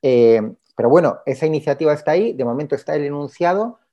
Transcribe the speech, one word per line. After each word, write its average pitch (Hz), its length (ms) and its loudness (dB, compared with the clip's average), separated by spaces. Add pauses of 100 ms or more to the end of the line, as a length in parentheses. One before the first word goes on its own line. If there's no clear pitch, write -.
Eh, 113 520 4 (220)
pero 117 140 0
bueno, 147 360 2
esa - 200 -4
iniciativa 151 460 -2
está 147 200 -2
ahí, 208 220 0
de 131 120 -6
momento 139 300 -4
está 151 200 -8
el 147 80 -2
enunciado 170 760 -4 (140)